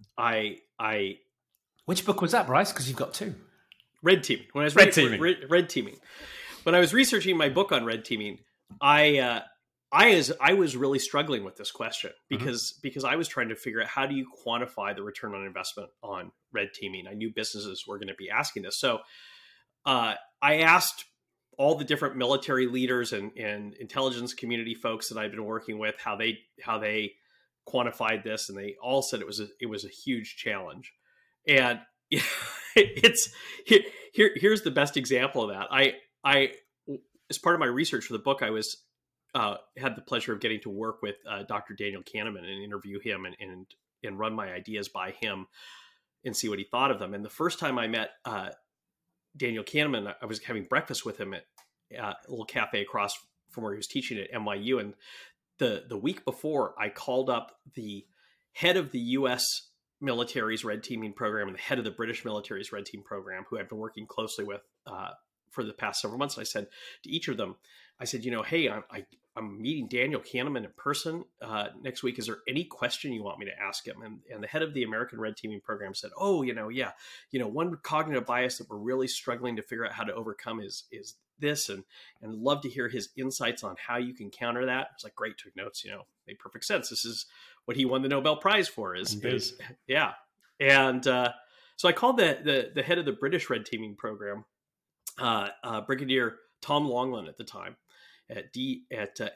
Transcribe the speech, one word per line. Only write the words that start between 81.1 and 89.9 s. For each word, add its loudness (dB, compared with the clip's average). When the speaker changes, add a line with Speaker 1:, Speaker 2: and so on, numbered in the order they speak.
Speaker 1:
this, -2
and, -10
and -12
love 0
to -6
hear -4
his -6
insights -4
on -8
how -6
you -4
can -14
counter -4
that." -2
It's -16
like, -18
great, -8
took -20
notes, -10
you -14
know, -12
made -16
perfect -12
sense. -2
This -4
is -8
what -4
he 4
won 2
the 0
Nobel 2
Prize 2
for, -6
is, -4
Speaker 2:
Indeed. -2
Speaker 1:
is, -4
yeah. 2